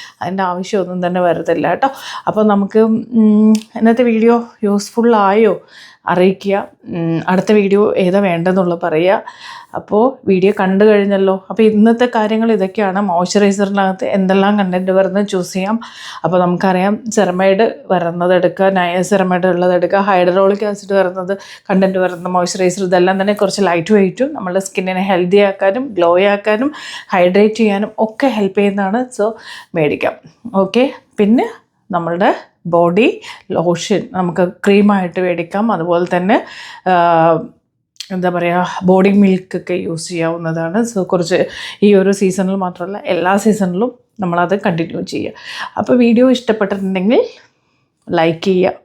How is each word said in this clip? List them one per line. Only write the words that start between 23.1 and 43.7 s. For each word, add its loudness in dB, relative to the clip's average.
തന്നെ 0
കുറച്ച് 0
ലൈറ്റ് 0
വെയ്റ്റും 0
നമ്മളുടെ -4
സ്കിന്നിനെ -4
ഹെൽത്തി 2
ആക്കാനും -2
ഗ്ലോ 4
ആക്കാനും -2
ഹൈഡ്രേറ്റ് 2
ചെയ്യാനും 0
ഒക്കെ -2
ഹെൽപ്പ് -2
ചെയ്യുന്നതാണ്. -2
So 0
മേടിക്കാം. -2
ഓക്കെ, 0
പിന്നെ 2
നമ്മളുടെ 0
ബോഡി 4
ലോഷൻ -2
നമുക്ക് -2
ക്രീമായിട്ട് 2
മേടിക്കാം. -4
അതുപോലെ 0
തന്നെ, 2
ആ, 4
എന്താ -2
പറയുക, 0
ബോഡി 4
മിൽക്കൊക്കെ 0
യൂസ് -8
ചെയ്യാവുന്നതാണ്. -4
So -6
കുറച്ച് 0
ഈ 6
ഒരു 2
സീസണിൽ 0
മാത്രമല്ല -8
എല്ലാ 0
സീസണിലും 0